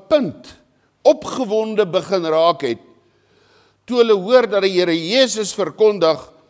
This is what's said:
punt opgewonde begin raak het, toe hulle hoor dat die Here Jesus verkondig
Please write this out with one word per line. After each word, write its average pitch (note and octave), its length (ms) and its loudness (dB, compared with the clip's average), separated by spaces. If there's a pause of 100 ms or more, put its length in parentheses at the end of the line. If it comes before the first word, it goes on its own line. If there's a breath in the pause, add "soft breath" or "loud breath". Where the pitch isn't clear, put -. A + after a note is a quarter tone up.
(100)
punt B3 400 -2 (540)
opgewonde A3 840 0
begin F3 400 -4
raak D#3+ 400 0
het, A#2 160 -4 (1040 soft breath)
toe A#3+ 160 0
hulle G#3+ 160 2
hoor A3+ 320 2
dat G3 160 0
die G3 80 -2
Here F3+ 180 2
Jesus G#3 640 -2
verkondig E3+ 800 -2 (160)